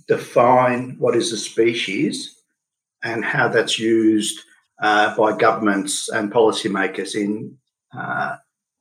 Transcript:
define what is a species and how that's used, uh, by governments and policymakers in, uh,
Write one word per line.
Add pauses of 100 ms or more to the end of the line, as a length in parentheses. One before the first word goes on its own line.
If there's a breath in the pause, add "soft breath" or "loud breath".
define
what
is
a
species (680)
and
how
that's
used, (420 loud breath)
uh,
by
governments
and
policymakers
in, (420)
uh, (460)